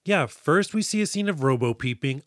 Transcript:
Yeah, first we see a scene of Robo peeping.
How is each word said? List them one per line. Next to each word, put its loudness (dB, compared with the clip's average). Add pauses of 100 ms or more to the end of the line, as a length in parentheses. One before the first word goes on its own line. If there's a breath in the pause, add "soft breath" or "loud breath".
Yeah, 2
first 0
we 0
see -2
a 0
scene -2
of -2
Robo 2
peeping. -4